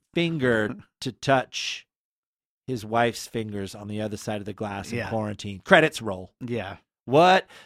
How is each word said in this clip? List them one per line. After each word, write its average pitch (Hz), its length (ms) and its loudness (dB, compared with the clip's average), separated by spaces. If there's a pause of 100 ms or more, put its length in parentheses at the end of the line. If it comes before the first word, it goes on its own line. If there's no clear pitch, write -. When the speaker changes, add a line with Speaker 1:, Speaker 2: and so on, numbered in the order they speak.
(140)
Speaker 1:
finger 127 600 0 (260)
to 123 120 -8
touch - 720 -2 (800)
his 120 180 -6
wife's 117 420 0
fingers 104 480 -8
on 104 120 -14
the 104 140 -6
other 107 160 -6
side 104 240 -6
of 95 60 -12
the 101 60 -10
glass 101 380 -8
in 120 80 -4
Speaker 2:
Yeah. 110 120 -6
Speaker 1:
quarantine. 104 540 -6
Credits 156 380 6
roll. 95 380 -8
Speaker 2:
Yeah. 113 360 -6 (280)
Speaker 1:
What? 175 420 6 (200)